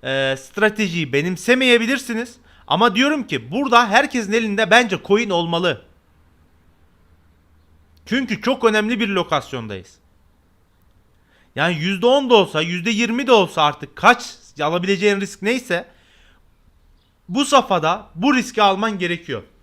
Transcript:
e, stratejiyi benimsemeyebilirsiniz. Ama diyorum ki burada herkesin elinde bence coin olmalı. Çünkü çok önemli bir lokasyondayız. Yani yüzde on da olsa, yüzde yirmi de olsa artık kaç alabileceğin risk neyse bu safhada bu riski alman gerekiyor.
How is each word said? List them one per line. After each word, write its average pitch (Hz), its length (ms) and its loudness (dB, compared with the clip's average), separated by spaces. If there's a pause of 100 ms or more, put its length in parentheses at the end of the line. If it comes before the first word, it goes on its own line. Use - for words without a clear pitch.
e, 135 340 -2
stratejiyi 190 720 -2
benimsemeyebilirsiniz. 233 1200 0 (300)
Ama 185 280 2
diyorum 277 320 0
ki 120 240 -8
burada 240 380 2
herkesin 226 440 0
elinde 220 380 -2
bence 240 340 4
coin 214 260 2
olmalı. 170 540 -2 (2250)
Çünkü 233 360 -4
çok 240 220 -2
önemli 214 360 0
bir 220 80 -2
lokasyondayız. 127 840 -6 (1600)
Yani 165 220 0
yüzde 185 280 -2
on 262 240 2
da 247 40 6
olsa, 170 280 4
yüzde 175 280 -4
yirmi 233 360 -2
de 254 60 4
olsa 185 300 2
artık 147 340 -2
kaç 240 280 4 (360)
alabileceğin 185 600 0
risk 196 220 -10
neyse 214 460 -4 (1400)
bu 247 160 -2
safhada 185 680 0
bu 247 200 2
riski 226 280 -2
alman 202 360 0
gerekiyor. 170 440 -6 (200)